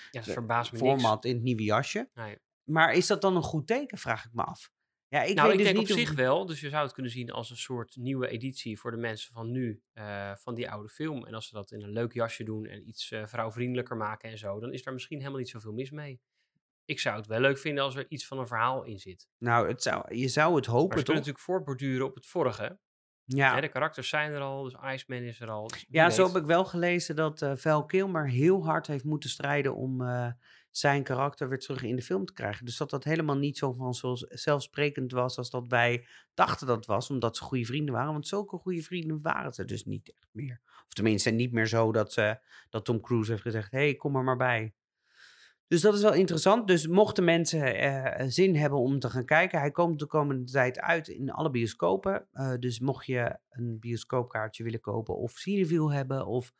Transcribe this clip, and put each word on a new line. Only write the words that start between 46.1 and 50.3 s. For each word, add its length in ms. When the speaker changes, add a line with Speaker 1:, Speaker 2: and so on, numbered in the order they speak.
Speaker 2:
interessant. 540
Dus 200
mochten 360
mensen, 540
eh, 500
zin 280
hebben 240
om 200
te 100
gaan 160
kijken, 340
hij 120
komt 280
de 60
komende 460